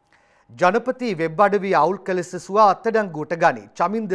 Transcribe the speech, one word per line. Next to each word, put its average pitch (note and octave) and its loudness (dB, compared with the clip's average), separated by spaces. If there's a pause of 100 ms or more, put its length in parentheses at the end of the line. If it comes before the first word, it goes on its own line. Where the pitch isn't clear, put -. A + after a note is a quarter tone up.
(500)
ජනපති A3 -2
වෙබ් D#3+ -2
අඩවිය G3 2
අවුල් E3 2
කළ F#3 -4
සිසුවා F#3+ 0
අත්අඩංගුවට F#3 -2
ගනී. C3+ 0
චමින්ද G3 -4